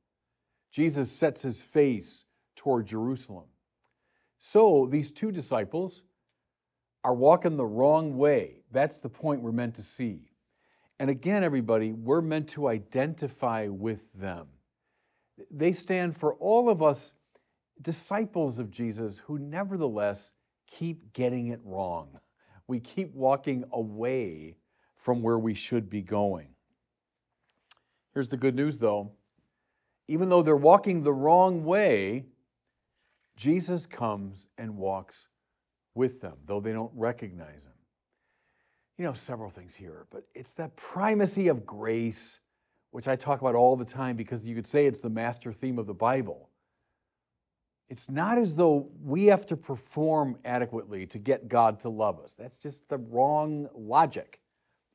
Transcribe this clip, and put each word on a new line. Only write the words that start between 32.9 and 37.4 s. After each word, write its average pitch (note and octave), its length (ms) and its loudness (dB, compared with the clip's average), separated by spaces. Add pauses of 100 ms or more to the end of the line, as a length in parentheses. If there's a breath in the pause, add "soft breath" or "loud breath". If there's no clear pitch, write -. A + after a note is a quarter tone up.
Jesus E3 500 0
comes G2+ 600 -6 (100)
and A2 180 -10
walks F#2+ 520 -6 (640)
with B2+ 280 -2
them, E2+ 240 -14
though G2+ 140 -4
they A2 120 -6
don't A2 220 -6
recognize F2+ 680 -8